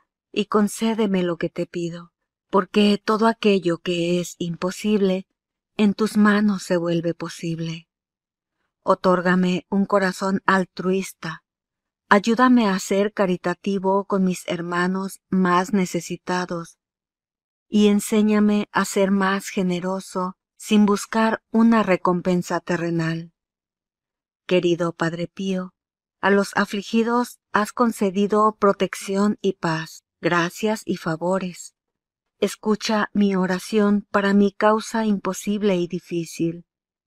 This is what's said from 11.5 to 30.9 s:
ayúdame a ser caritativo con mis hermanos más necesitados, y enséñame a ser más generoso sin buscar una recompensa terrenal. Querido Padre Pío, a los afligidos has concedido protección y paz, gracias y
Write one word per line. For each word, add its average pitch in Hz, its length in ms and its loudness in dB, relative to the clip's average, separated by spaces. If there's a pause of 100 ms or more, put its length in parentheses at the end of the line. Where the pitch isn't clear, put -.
ayúdame 233 580 4
a 185 120 0
ser 202 340 -2
caritativo 190 880 -2
con 190 220 0
mis 180 240 -2
hermanos 180 800 -4
más 185 420 2
necesitados, 180 1080 -4 (880)
y 208 180 4
enséñame 208 880 2
a 190 100 0
ser 196 280 0
más 196 360 -2
generoso 185 880 -4 (260)
sin 208 240 4
buscar 220 640 -2
una 226 320 4
recompensa 180 800 -2
terrenal. 165 720 -4 (1120)
Querido 170 480 0
Padre 165 340 -4
Pío, 185 460 -6 (460)
a 190 100 0
los 202 260 2
afligidos 226 840 -2 (120)
has 208 220 -2
concedido 214 840 0
protección 196 800 0
y 190 120 0
paz, 160 500 -6 (180)
gracias 175 640 -2
y 190 120 -4